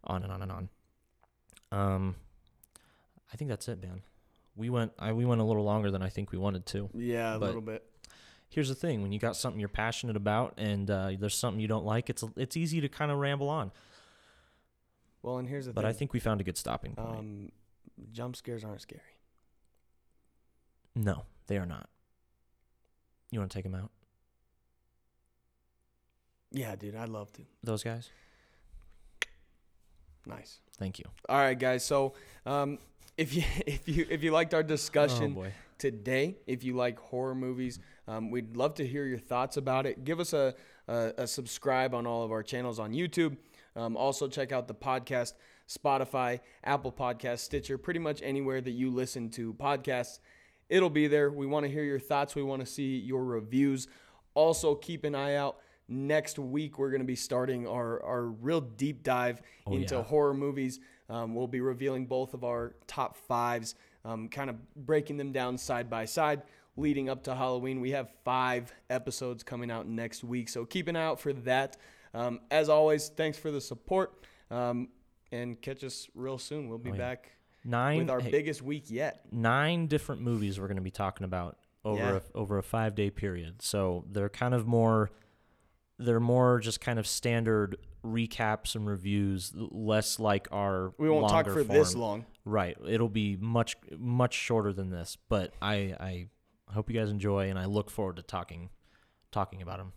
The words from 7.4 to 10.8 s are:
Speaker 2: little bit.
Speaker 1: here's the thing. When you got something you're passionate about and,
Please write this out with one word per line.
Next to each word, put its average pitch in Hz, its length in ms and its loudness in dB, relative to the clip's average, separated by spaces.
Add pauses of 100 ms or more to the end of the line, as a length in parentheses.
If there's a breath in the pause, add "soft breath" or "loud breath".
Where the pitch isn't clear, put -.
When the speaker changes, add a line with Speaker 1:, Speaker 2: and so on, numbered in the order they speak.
Speaker 2:
little 113 140 -4
bit. 110 220 -8 (640 loud breath)
Speaker 1:
here's 147 200 0
the 131 60 -2
thing. 127 260 -2
When 98 100 -2
you 104 80 -2
got 113 160 0
something 107 240 -4
you're 104 100 -2
passionate 113 480 -2
about 107 400 2
and, 101 340 0